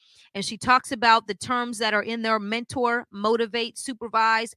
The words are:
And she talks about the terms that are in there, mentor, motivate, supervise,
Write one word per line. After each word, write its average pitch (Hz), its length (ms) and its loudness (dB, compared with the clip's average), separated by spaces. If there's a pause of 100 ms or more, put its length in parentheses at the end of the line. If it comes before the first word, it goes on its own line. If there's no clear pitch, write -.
(340)
And 196 100 -6
she 226 120 -8
talks 254 360 2
about 226 340 4
the 208 80 -6
terms 240 440 -4
that 214 160 0
are 208 80 2
in 226 200 -6
there, 220 160 2
mentor, 233 720 -2
motivate, 220 680 -2
supervise, 226 800 -2